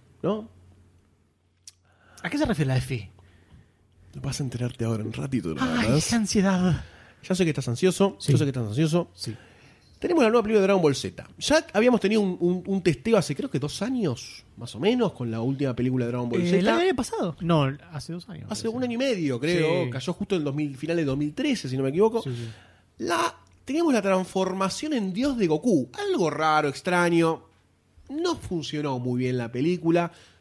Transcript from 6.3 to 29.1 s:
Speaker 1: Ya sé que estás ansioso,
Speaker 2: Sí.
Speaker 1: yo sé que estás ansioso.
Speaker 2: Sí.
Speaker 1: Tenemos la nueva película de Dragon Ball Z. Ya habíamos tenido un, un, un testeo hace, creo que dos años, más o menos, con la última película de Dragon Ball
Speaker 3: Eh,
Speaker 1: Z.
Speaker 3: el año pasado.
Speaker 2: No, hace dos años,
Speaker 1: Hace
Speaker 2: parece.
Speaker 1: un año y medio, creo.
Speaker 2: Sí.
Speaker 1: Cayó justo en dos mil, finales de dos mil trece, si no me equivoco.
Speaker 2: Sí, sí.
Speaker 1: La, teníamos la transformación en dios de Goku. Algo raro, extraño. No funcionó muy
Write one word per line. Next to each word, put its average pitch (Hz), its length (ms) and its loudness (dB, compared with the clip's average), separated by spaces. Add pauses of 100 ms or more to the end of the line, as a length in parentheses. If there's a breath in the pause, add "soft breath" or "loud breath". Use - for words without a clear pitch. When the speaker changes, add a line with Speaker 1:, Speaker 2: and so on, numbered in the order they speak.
Speaker 1:
Ya - 120 -2
sé 180 100 2
que 165 60 2
estás 139 180 -4
ansioso, 185 500 2
Speaker 2:
Sí. - 140 2
Speaker 1:
yo 123 60 6
sé 151 60 2
que 139 60 0
estás 123 160 -4
ansioso. 151 480 0
Speaker 2:
Sí. 113 200 -10 (640 soft breath)
Speaker 1:
Tenemos 330 240 2
la 220 80 6
nueva 233 120 4
película 214 180 4
de 190 60 4
Dragon 190 160 4
Ball 143 120 6
Z. - 320 -8 (120)
Ya 320 340 2
habíamos 233 280 4
tenido 214 200 2
un, 185 200 0
un, 180 260 0
un 190 160 -2
testeo 214 340 2
hace, 156 180 2
creo - 160 -6
que 151 80 -2
dos 139 240 -6
años, 214 600 -4 (120)
más - 180 -14
o 107 60 -8
menos, 220 320 2
con 120 180 -6
la 113 100 -4
última 131 340 -2
película 127 300 0
de 117 80 -4
Dragon 123 160 -4
Ball - 140 0
Speaker 3:
Eh, 175 80 0
Speaker 1:
Z. 175 80 4
Speaker 3:
el 185 100 2
año 359 260 2
pasado. 240 460 -4
Speaker 2:
No, 165 240 2 (280)
hace 151 200 -10
dos 175 160 -12
años, 170 220 -14
Speaker 1:
Hace 208 140 -6
Speaker 2:
parece. 226 40 -4
Speaker 1:
un 240 160 -4
año 240 100 -2
y 233 40 -4
medio, 175 420 0
creo. 165 460 2
Speaker 2:
Sí. 120 40 -4
Speaker 1:
Cayó 131 220 -6
justo 196 240 -2
en 156 80 0
dos 139 100 -4
mil, 147 220 -4
finales 165 280 -2
de 135 60 0
dos 135 80 0
mil 147 160 -2
trece, 262 340 -2
si 127 80 -4
no 135 60 0
me 135 60 0
equivoco. 214 340 2
Speaker 2:
Sí, 135 120 -6
sí. 117 140 -8 (500 loud breath)
Speaker 1:
La, - 360 -2 (300)
teníamos 311 300 2
la 214 80 4
transformación 190 880 0
en 196 200 0
dios 254 260 0
de 202 80 4
Goku. 160 520 2
Algo 339 320 0
raro, 151 380 2
extraño. 170 720 2 (680)
No 330 260 -2
funcionó 147 600 -4
muy 123 220 -2